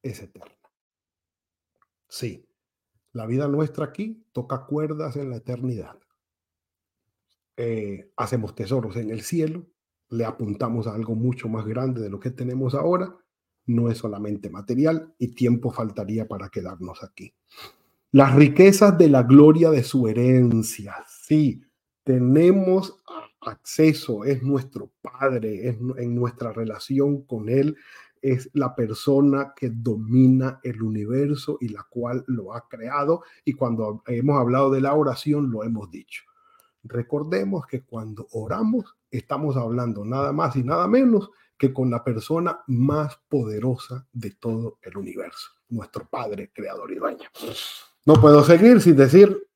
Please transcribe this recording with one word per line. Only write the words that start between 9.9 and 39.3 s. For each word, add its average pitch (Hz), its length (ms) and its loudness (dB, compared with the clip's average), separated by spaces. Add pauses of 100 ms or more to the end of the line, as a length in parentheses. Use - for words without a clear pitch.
le 113 160 -4
apuntamos 113 640 -6
a 107 60 -8
algo 110 220 -6
mucho 123 320 -4
más 110 180 -8
grande 123 360 -6
de 104 80 -8
lo 98 100 -12
que 127 120 -8
tenemos 127 440 -6
ahora, 180 400 -2 (500)
no 117 240 0
es 113 80 -4
solamente 104 520 -8
material 135 680 -4
y 120 120 -6
tiempo 120 420 0
faltaría 110 560 -6
para 92 220 -12
quedarnos 90 520 -12
aquí. - 320 -20 (800)
Las 135 240 6
riquezas 190 640 8
de 165 100 8
la 131 160 6
gloria 151 480 8
de 131 120 0
su 127 240 -2
herencia, 113 880 0 (120)
sí, 147 540 0 (420)
tenemos 175 1000 2 (380)
acceso, 120 880 -2
es 135 180 -2
nuestro 135 480 -6 (100)
Padre, 120 680 -6
es 110 100 -8
nu-, 127 180 -8
en 120 160 -6
nuestra 120 380 -6
relación 135 720 -4
con 107 240 -10
Él, 139 300 0 (440)
es 131 320 -2
la 131 220 -2
persona 139 800 0
que 131 140 -6
domina 123 960 2
el 110 180 -8
universo 113 800 -4
y 117 80 -6
la 104 200 -14
cual 120 380 -8
lo 110 260 -8
ha 120 140 -16
creado, 143 560 -4 (220)
y 135 80 -2
cuando 113 540 -4
hemos 127 300 0
hablado 135 340 2
de 135 100 0
la 139 120 0
oración 147 580 -2
lo 107 120 -8
hemos 107 260 -8
dicho. - 340 -20 (600)
Recordemos 156 840 -6
que 131 180 -10
cuando 113 480 -14
oramos 202 640 -4 (120)
estamos 139 460 -6